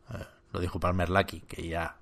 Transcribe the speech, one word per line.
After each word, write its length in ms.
eh, 40
lo 80
dijo 200
Palmer 300
Luckey, 320
que 260
ya 340